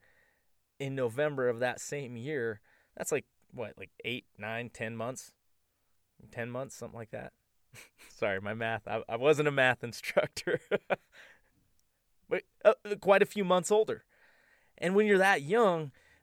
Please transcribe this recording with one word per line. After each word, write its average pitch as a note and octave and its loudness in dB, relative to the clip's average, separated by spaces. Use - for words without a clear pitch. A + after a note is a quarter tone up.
in C3+ -6
November C3 0
of A#2 -2
that B2 -2
same C3 -10
year, A#2 -6
that's - -6
like, C#3+ -2
what, A#2 -12
like, F#2+ -18
eight, A#2+ -6
nine, A2+ -8
ten A2+ -8
months? A#2 -10
ten A#2+ -10
months, B2+ -10
something - -14
like A2+ -14
that. A#2+ -12
<laughs> - -20
Sorry, G2 -2
my G2+ -6
math. A2+ -4
I, A2 -4
I A2+ -4
wasn't D3 4
a C#3+ 0
math B2+ 2
<laughs> - -
instructor. - -2
But, - -4
uh, A3 10
uh, G#3 -2
quite G3 6
a G3 4
few G#3 -4
months F3+ 2
older. G#3 0
And F3+ 0
when G#3+ 6
you're G#3 6
that F#3+ 4
young, E3 2